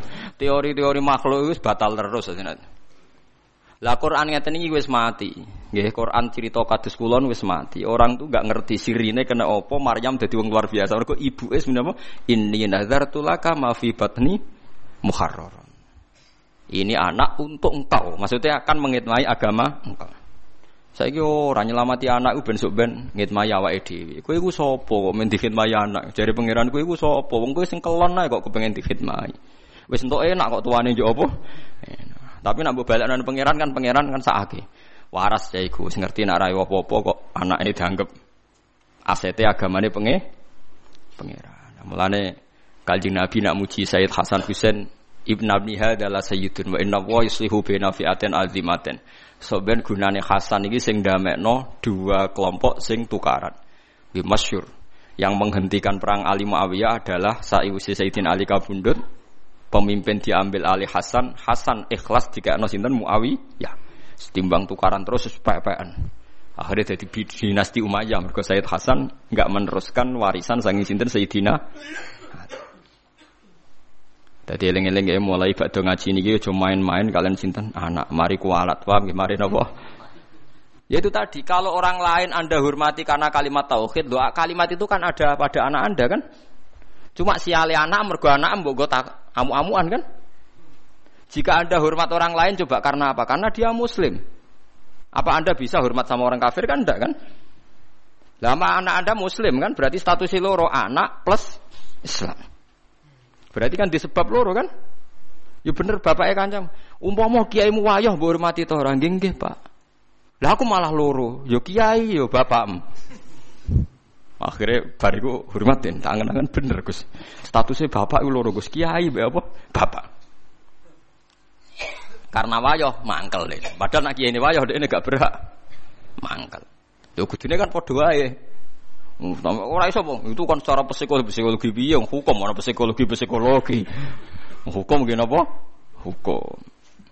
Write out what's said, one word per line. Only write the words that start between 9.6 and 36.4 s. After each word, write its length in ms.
Maryam 400
dadi 160
wong 160
luar 160
biasa. 240
Mergo 240
ibuke 400
sebenarnya 340
apa? 40
Inni 400
nazartu 560
laka 320
ma 160
fi 240
batni 400
muharraran. 680
Ini 320
anak 400
untuk 320
engkau. 480
Maksudnya 400
akan 160
mengitmai 480
agama 640
engkau. 240
Saiki 240
ora 400
nyelamati 480
anak 240
ku 80
ben 160
sok 160
ben 160
ngitmai 400
awake 320
dhewe. 320
Kowe 160
iku 160
sapa 400
kok 240
men 160
dikhidmati 400
anak? 400
Jare 240
pangeran 400
kowe 80
iku 160
sapa? 400
Wong 160
kowe 80
sing 160
kelon 400
ae 80
kok 160
kepengin 320
dikhidmati. 560
Wis 160
entuk 240
enak 320
kok 80
tuane 320
yo 160
apa? 160
Enak. 560
Tapi 240
nak 80
mbok 160
balekno 320
pangeran 400
kan 80
pangeran 400
kan 160
sakake. 340
Waras 400
ya 80
iku, 260
sing 160
ngerti 220
nak 160